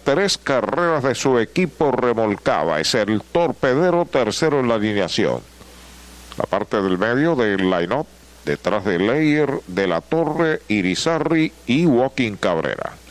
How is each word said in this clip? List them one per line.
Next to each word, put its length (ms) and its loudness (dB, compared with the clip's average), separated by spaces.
tres 340 2
carreras 640 0
de 120 0
su 240 2
equipo 540 0
remolcada. 880 0
Es 140 -2
el 260 2
torpedero, 840 0
tercero 540 0
en 80 0
la 80 2
alineación. 640 0
La 60 0
parte 360 -2
del 160 0
medio 400 0
del 320 0
line-up, 380 0
detrás 400 -2
de 120 0
Leyer, 520 0
De 200 -2
La 140 0
Torre, 680 -2
Irizarry 840 0
y 180 2
Joaquín 520 2
Cabrera. 580 -2